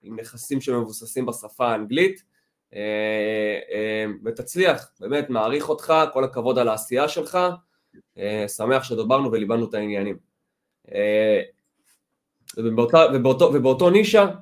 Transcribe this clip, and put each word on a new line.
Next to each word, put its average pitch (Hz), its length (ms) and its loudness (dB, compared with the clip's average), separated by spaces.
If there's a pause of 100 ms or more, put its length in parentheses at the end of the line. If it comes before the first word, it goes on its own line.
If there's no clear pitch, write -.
עם 110 180 -14
נכסים 120 420 -8
שמבוססים 120 640 -6
בשפה 117 460 -6
האנגלית. 131 520 -2 (500)
אה, 107 840 -2 (120)
אה, 107 340 -4 (200)
ותצליח, 147 760 -2
באמת 139 300 -4
מעריך 127 400 -2
אותך, 151 240 0 (200)
כל 131 100 0
הכבוד 127 360 -2
על 117 80 2
העשייה 120 400 -2
שלך. 160 300 -4 (800)
אה, 104 300 -4
שמח 127 360 0
שדיברנו 120 480 0
וליבנו 113 380 -2
את - 40 -10
העניינים. 104 440 -6 (760)
אה, 104 480 2 (1160)
ובאותה, 117 560 6
ובאותו, 131 400 4
ובאותו 147 360 4
נישה 202 380 6 (140)